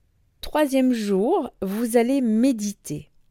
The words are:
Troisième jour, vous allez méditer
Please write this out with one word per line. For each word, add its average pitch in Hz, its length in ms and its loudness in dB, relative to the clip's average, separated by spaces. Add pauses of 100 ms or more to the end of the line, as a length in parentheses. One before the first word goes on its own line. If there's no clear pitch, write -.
(400)
Troisième 262 520 0
jour, 226 580 0 (100)
vous 220 360 -2
allez 247 240 2
méditer 214 880 -2 (200)